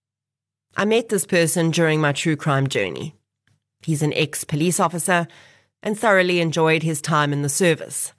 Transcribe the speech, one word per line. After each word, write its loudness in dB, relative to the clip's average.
I -2
met 2
this 0
person 2
during 2
my 2
true -2
crime 0
journey. -6
He's -2
an 0
ex-police -2
officer 0
and -4
thoroughly 2
enjoyed 2
his -4
time 0
in -2
the -2
service 0